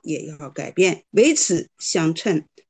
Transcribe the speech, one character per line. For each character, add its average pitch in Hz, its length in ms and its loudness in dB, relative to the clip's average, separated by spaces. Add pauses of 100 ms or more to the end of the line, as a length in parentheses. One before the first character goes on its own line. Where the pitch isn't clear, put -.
也 156 220 -8
要 147 220 -14
改 - 220 -10
变， 180 400 2
为 294 240 4
此 - 340 -2 (100)
相 160 360 0
称。 160 320 -2 (240)